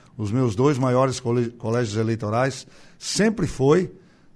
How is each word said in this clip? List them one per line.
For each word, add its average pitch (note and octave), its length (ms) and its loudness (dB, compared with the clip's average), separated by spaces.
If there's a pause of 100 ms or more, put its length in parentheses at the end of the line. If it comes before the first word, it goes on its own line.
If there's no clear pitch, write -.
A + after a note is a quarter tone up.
(180)
os G#2 140 -6
meus A#2+ 240 0
dois C3 220 2
maiores B2+ 420 0
cole-, A#2+ 320 -2
colégios A2+ 460 -4
eleitorais, A2+ 720 -2 (300)
sempre G#3 500 0
foi, D3+ 440 2 (440)